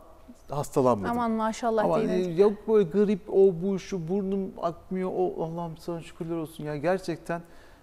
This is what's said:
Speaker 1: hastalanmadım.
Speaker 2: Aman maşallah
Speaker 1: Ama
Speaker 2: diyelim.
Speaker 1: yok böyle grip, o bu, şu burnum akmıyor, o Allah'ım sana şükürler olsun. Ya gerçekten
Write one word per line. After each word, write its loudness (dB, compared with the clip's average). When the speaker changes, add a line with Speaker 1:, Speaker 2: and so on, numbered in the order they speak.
Speaker 1:
hastalanmadım. 2
Speaker 2:
Aman 0
maşallah 0
Speaker 1:
Ama 2
Speaker 2:
diyelim. -2
Speaker 1:
yok 4
böyle 4
grip, 2
o 6
bu, 0
şu -6
burnum -2
akmıyor, -4
o 0
Allah'ım -6
sana -8
şükürler -8
olsun. -8
Ya -4
gerçekten -2